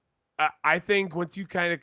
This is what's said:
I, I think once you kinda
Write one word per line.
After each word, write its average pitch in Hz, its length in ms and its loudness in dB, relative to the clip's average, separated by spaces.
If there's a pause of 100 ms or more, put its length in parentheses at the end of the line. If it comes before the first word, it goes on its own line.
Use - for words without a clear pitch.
(380)
I, 156 120 2 (140)
I 156 140 4
think 196 380 0
once 170 200 -6
you 190 120 -10
kinda 175 360 -2